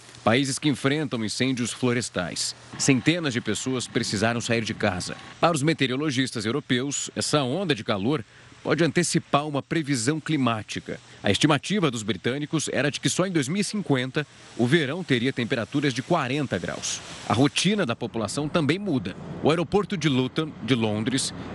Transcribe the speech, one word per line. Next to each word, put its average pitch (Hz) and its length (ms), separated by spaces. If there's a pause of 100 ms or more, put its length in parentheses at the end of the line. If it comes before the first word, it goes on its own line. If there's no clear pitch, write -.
(240)
países 131 360
que 151 100
enfrentam 135 560
incêndios 120 480
florestais. 113 840 (220)
Centenas 143 560
de 117 80
pessoas 120 460
precisaram 117 520
sair 113 240
de 107 120
casa. 90 420 (220)
Para 165 160
os 131 80
meteorologistas 131 840
europeus, 131 680
essa 147 260
onda 143 320
de 104 100
calor 110 400 (400)
pode 156 200
antecipar 147 640
uma 143 160
previsão 143 560
climática. 123 800 (240)
A 104 80
estimativa 151 580
dos 117 140
britânicos 139 680
era 131 200
de - 80
que 143 100
só 175 160
em 196 60
dois 151 160
mil 190 140
e - 20
cinquenta 139 640 (300)
o 120 120
verão 160 360
teria 123 300
temperaturas 127 640
de 131 80
quarenta 139 560
graus. - 420 (260)
A - 60
rotina 160 540
da 117 80
população 120 520
também 151 300
muda. 135 380 (260)
O 123 80
aeroporto 175 480
de 151 100
Luton, 131 440 (100)
de 113 140
Londres, 113 580 (220)